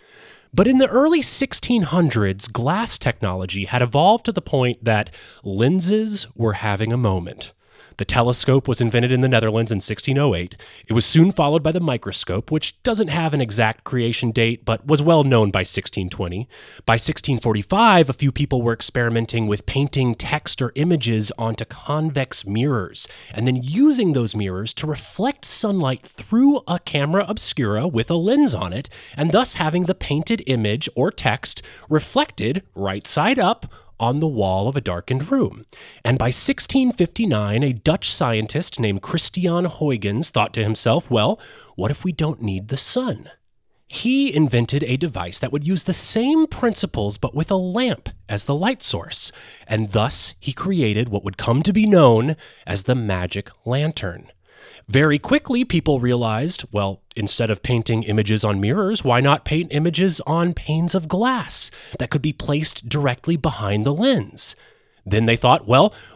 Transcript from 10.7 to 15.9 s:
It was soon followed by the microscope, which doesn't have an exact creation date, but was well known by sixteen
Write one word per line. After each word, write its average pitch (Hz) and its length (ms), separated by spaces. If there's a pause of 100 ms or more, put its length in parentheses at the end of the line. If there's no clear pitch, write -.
It - 60
was 110 140
soon 170 260
followed 151 300
by 156 100
the 180 80
microscope, 110 680
which - 320
doesn't 214 260
have 156 240
an 147 80
exact 110 440
creation 120 480
date, 113 340
but 113 200
was 147 160
well 156 220
known 117 260
by 95 120
sixteen - 480